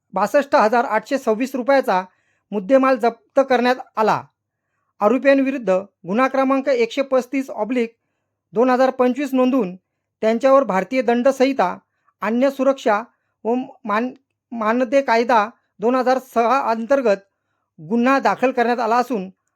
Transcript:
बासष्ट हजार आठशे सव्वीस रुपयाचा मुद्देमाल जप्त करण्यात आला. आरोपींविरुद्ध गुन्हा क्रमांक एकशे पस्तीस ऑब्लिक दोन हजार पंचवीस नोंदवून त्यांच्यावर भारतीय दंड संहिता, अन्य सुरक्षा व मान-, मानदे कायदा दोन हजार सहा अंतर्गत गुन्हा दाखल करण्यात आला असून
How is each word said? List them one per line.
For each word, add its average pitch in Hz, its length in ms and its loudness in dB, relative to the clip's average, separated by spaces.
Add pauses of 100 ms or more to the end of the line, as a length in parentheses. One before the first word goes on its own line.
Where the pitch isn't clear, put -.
(140)
बासष्ट 262 420 0
हजार 240 300 2
आठशे 220 320 -4
सव्वीस 240 380 -4
रुपयाचा 254 480 0 (480)
मुद्देमाल 262 460 2
जप्त 226 420 -2 (100)
करण्यात 247 260 2 (200)
आला. 190 280 0 (760)
आरोपींविरुद्ध 262 680 2 (380)
गुन्हा 233 200 0
क्रमांक 269 420 -2
एकशे 240 320 -2
पस्तीस 269 480 -4
ऑब्लिक 226 460 -4 (580)
दोन 247 160 0
हजार 254 200 2
पंचवीस 254 440 -2
नोंदवून 254 420 0 (460)
त्यांच्यावर 262 420 4
भारतीय 196 380 -2
दंड 240 260 0
संहिता, 262 500 0 (440)
अन्य 240 280 0
सुरक्षा 262 540 0 (400)
व 226 120 -2 (280)
मान-, 220 300 -4 (380)
मानदे 240 500 0
कायदा 233 480 2 (300)
दोन 233 160 0
हजार 254 240 0
सहा 233 520 0
अंतर्गत 226 460 0 (640)
गुन्हा 240 380 0
दाखल 226 320 0
करण्यात 240 280 0
आला 226 160 -2
असून 226 340 -2 (260)